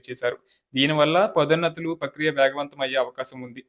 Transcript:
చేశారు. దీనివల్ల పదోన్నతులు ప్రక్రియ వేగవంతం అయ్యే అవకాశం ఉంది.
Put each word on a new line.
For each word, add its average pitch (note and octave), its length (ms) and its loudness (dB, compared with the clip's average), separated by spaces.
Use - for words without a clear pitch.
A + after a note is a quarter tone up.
చేశారు. B2 280 -4
దీనివల్ల D3+ 520 4
పదోన్నతులు E3 680 0
ప్రక్రియ D3+ 360 -4
వేగవంతం C#3+ 500 0
అయ్యే C3 180 0
అవకాశం B2+ 440 -6
ఉంది. B2 260 -16